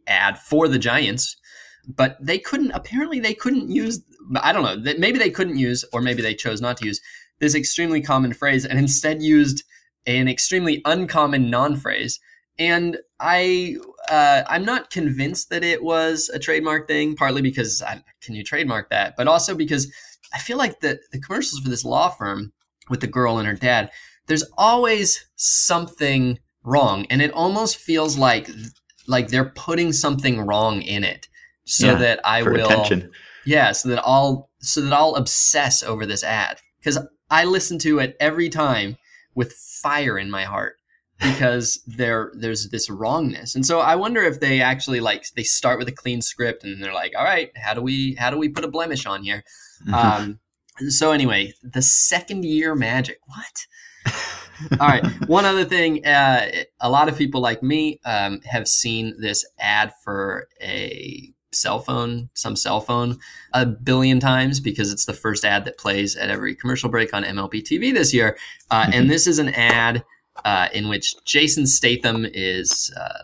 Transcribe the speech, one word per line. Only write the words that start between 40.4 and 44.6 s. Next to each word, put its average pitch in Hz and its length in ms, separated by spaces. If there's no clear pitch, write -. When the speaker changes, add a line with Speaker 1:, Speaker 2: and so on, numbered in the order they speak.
Speaker 1:
heart 101 320
because 127 640
<laughs> - 40
there, 113 480
there's 107 340
this 113 200
wrongness. 110 680
And 131 100
so 165 140
I 156 160
wonder 220 260
if 165 180
they 135 220